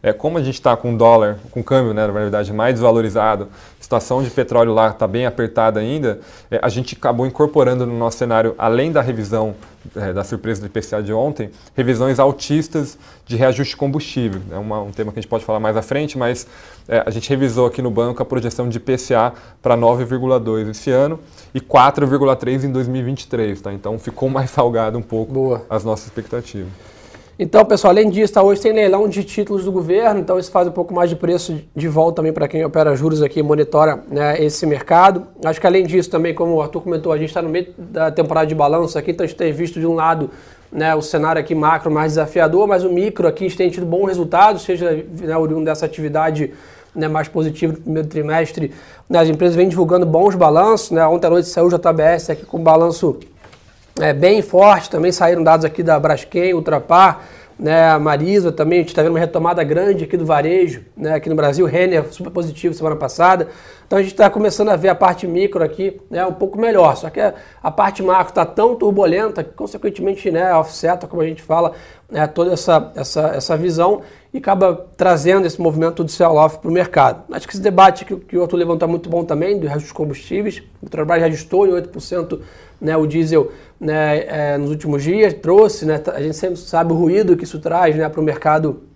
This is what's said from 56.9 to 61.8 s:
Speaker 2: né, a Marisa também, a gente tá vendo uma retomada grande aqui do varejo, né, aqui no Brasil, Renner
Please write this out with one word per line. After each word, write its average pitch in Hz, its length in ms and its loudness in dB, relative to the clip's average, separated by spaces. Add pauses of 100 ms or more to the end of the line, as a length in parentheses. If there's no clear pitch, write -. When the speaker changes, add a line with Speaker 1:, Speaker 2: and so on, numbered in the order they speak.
Speaker 2:
né, 160 300 4
a 156 100 4
Marisa 160 500 2
também, 160 300 2
a - 40 2
gente 170 120 -8
tá 156 80 4
vendo 160 80 2
uma 151 80 0
retomada 170 460 0
grande 156 400 0
aqui 170 100 -6
do 170 100 -2
varejo, 160 560 0 (140)
né, 156 200 -4
aqui 151 120 -4
no 160 80 -2
Brasil, 151 300 2
Renner 165 440 0